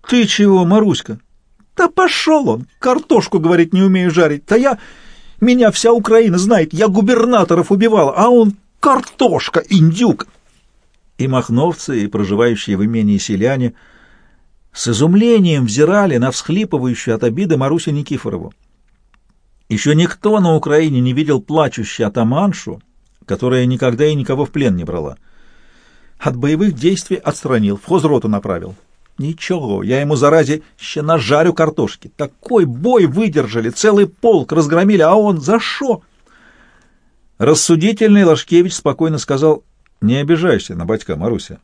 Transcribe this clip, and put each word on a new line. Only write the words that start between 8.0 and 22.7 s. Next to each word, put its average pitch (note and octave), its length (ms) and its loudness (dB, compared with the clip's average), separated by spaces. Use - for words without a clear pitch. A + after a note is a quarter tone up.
а G#3 120 2
он A3+ 280 4
картошка, - 880 0
индюк!» F#3 580 2
И C3 100 -4
махновцы, C3 760 -2
и G2+ 60 -4
проживающие G#2 680 -2
в G2 80 -2
имении G#2+ 340 0
селяне — A#2 560 -2
с - 160 -8
изумлением E3+ 760 2
взирали D#3 520 2
на B2+ 120 0
всхлипывающую C3 840 -4
от A2 100 -4
обиды D#3 320 0
Марусю C#3+ 340 -2
Никифорову. A2+ 640 -8
Ещё B2 240 -2
никто F3 480 0
на E3+ 160 2
Украине D3+ 440 0
не B2+ 120 0
видел D3 280 -2
плачущую B2 680 -4
атаманшу, B2 760 -2